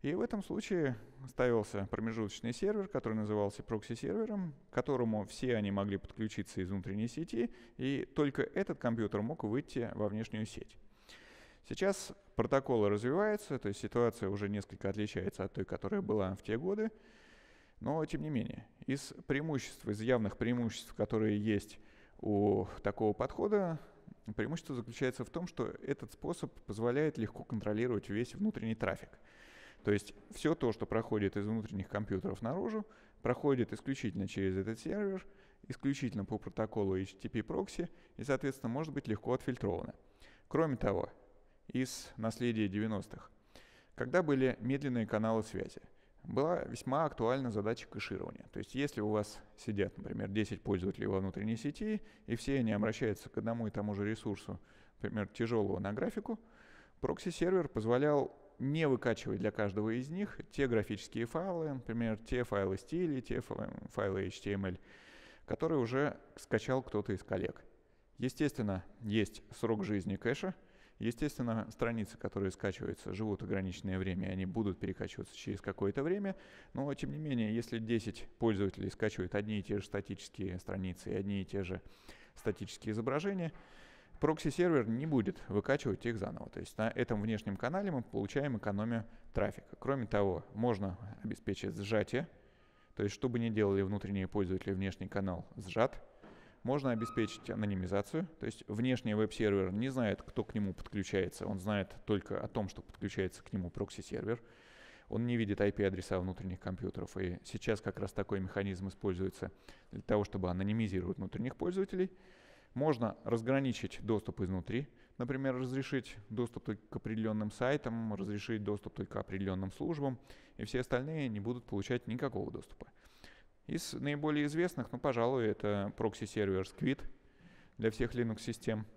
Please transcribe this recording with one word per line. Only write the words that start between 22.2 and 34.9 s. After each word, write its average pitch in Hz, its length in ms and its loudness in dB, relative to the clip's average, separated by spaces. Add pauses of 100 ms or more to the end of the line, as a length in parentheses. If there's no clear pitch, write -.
такого 104 300 2
подхода, 185 680 2 (560)
преимущество 139 400 -2
заключается 120 500 -2
в - 40 -18
том, 175 180 -4
что - 180 -2 (180)
этот - 300 -4
способ 160 480 -6
позволяет 123 560 2
легко - 260 -4
контролировать 107 680 0
весь 110 260 0
внутренний 220 400 0
трафик. - 340 -2 (720)
То - 80 4
есть - 220 2 (180)
все 160 240 2
то, 117 160 2
что - 140 -2
проходит 107 520 2
из 101 80 0
внутренних 107 420 -2
компьютеров 104 540 -2
наружу, 202 440 -2 (360)
проходит 123 520 2
исключительно 98 540 -4
через 95 300 0
этот 107 220 -2
сервер, 190 460 -2 (420)